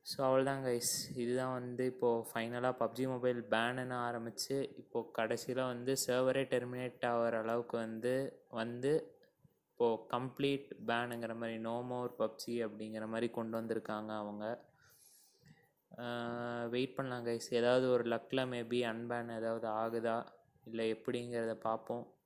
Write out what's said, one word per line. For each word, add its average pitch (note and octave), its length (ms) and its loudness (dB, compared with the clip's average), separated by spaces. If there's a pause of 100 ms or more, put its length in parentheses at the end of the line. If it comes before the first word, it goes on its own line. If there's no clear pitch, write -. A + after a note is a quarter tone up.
So - 220 -8
அவ்வளோதான் C3+ 380 4
கைஸ், A#2+ 260 2 (300)
இதுதான் B2+ 340 0
வந்து B2 300 -4
இப்போ B2+ 240 2 (180)
ஃபைனலா A#2+ 420 0 (100)
பப்ஜி A#2 320 0
மொபைல் B2 280 0 (120)
பேனுன்னு B2 440 2 (100)
ஆரம்பிச்சு, A#2 500 -4 (260)
இப்போ - 180 -4 (180)
கடைசியில A#2+ 540 0
வந்து B2 220 0 (120)
சர்வரே C3 380 4 (100)
டெர்மினேட் B2 560 -2
ஆகிற A#2 340 4
அளவுக்கு A#2 340 0
வந்து, A2+ 360 0 (460)
வந்து B2 320 0 (800)
இப்போ A#2+ 160 4 (260)
கம்ப்ளீட் C3+ 560 0 (180)
பேனுங்கிற A#2 540 0
மாதிரி, A2+ 160 -4 (100)
no A#2 80 -2 (160)
more B2 180 -2 (120)
பப்ஜி A2 340 -2 (120)
அப்படிங்கிற A2 400 -6
மாதிரி A2+ 300 0
கொண்டு A2+ 220 -4
வந்திருக்காங்க A2 520 -4 (100)
அவங்க. G#2 240 -6 (1500)
ஆஹ், A#2+ 800 -4
வெயிட் B2+ 280 0
பண்ணலாம் B2 320 -4
கைஸ், A#2 300 -2
ஏதாவது B2 300 6
ஒரு A#2+ 160 6 (100)
லக்கில் B2+ 400 0
maybe A#2+ 260 0 (120)
அன்பேன் A#2 460 -4
ஏதாவது A2+ 300 0 (140)
ஆகுதா A#2 340 2 (480)
இல்லை A2+ 220 0 (100)
எப்படிங்கிறத A#2+ 580 -2 (120)
பார்ப்போம். A2+ 380 -2 (200)